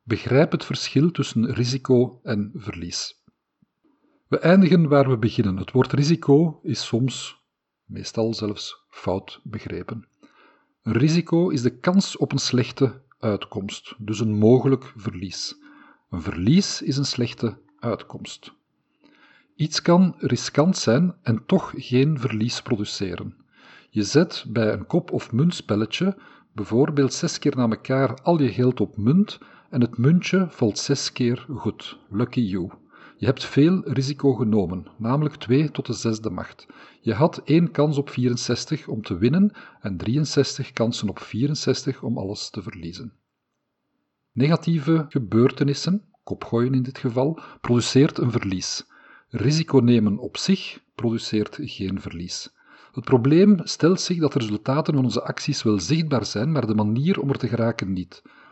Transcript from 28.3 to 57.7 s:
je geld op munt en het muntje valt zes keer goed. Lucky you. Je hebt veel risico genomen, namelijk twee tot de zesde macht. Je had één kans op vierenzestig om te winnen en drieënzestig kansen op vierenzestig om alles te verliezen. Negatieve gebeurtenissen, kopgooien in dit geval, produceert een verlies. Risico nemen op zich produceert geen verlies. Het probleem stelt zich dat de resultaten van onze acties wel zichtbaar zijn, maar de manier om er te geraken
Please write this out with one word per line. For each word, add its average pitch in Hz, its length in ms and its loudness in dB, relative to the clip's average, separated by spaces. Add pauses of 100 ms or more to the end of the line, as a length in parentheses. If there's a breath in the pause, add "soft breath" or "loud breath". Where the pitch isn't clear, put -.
je 120 100 2
geld 123 280 2
op - 180 -2
munt 147 420 2 (300 loud breath)
en 123 120 0
het 117 160 0
muntje 170 520 4
valt - 280 0
zes - 340 -4
keer 120 380 -2
goed. - 500 -10 (100)
Lucky 120 320 -2
you. 92 300 -4 (460 loud breath)
Je 101 80 -4
hebt 131 200 0
veel 165 400 4
risico 135 480 0
genomen, 104 540 0 (100)
namelijk 143 380 -2
twee 143 360 0
tot - 140 -6
de 120 80 -6
zesde 110 360 -4
macht. - 380 -12 (340 loud breath)
Je 110 120 -2
had 151 320 0
één 165 260 4
kans 147 260 0
op 139 120 -4
vierenzestig - 800 -4
om 110 140 -6
te 101 160 -6
winnen 160 340 4 (300 loud breath)
en 98 160 -6
drieënzestig 135 760 -2
kansen 113 380 -2
op - 100 -8
vierenzestig 135 800 -4
om 123 160 -4
alles 98 320 -8
te 104 120 -10
verliezen. 87 520 -12 (1200)
Negatieve 160 800 2
gebeurtenissen, 135 920 0 (200)
kopgooien 123 500 -2
in 131 100 2
dit 131 140 -8
geval, 131 420 -2 (220 loud breath)
produceert 131 560 2
een 120 140 0
verlies. 95 540 -4 (440 soft breath)
Risico 139 500 2
nemen 113 380 4
op - 200 -12
zich - 440 -2 (140)
produceert 113 640 -4
geen 98 400 -6
verlies. - 540 -12 (360 soft breath)
Het 123 120 -10
probleem 160 600 6
stelt - 380 2
zich 175 180 -2
dat 143 140 0
de - 60 2
resultaten 131 540 -2
van 135 100 2
onze 120 200 0
acties - 400 -6
wel 107 160 2
zichtbaar 139 460 -2
zijn, 123 260 -2
maar 127 160 0
de 107 80 0
manier 113 460 0
om 139 80 -2
er - 80 0
te 120 100 -4
geraken 113 460 -2